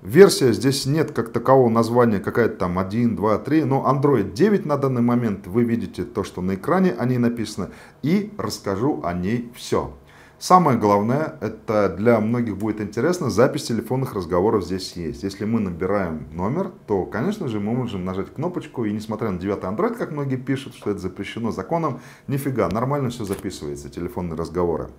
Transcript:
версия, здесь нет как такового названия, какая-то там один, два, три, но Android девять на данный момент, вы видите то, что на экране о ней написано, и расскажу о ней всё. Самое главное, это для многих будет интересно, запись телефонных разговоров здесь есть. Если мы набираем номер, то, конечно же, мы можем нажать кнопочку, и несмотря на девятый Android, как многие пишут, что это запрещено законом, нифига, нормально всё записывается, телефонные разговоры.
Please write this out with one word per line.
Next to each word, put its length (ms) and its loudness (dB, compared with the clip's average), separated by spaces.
версия, 520 8
здесь 340 0
нет 240 0
как 220 -4
такового 360 6
названия, 520 4
какая-то 380 0
там 200 0
один, 380 0
два, 220 2
три, 260 2
но 200 0
Android 480 2
девять 320 2
на 120 0
данный 260 0
момент, 460 0
вы 160 2
видите 400 -2
то, 180 -4
что 180 -8
на 140 -2
экране 420 2
о 80 -4
ней 140 0
написано, 520 -2
и 360 0
расскажу 640 -2
о 100 -2
ней 440 -4
всё. 380 -2
Самое 400 6
главное, 640 2
это 560 0
для 240 4
многих 380 -2
будет 220 -2
интересно, 500 -2
запись 320 4
телефонных 520 -4
разговоров 500 2
здесь 300 -6
есть. 280 -8
Если 240 -6
мы 140 0
набираем 720 -2
номер, 400 -4
то, 200 0
конечно 420 -4
же, 120 -4
мы 120 -2
можем 320 -4
нажать 300 -6
кнопочку, 500 -6
и 80 -2
несмотря 380 -4
на 80 -4
девятый 320 -2
Android, 240 -2
как 160 -6
многие 260 -4
пишут, 380 -6
что 160 -6
это 80 -2
запрещено 520 -6
законом, 500 -2
нифига, 420 0
нормально 400 0
всё 160 -6
записывается, 640 -6
телефонные 480 -6
разговоры. 520 -2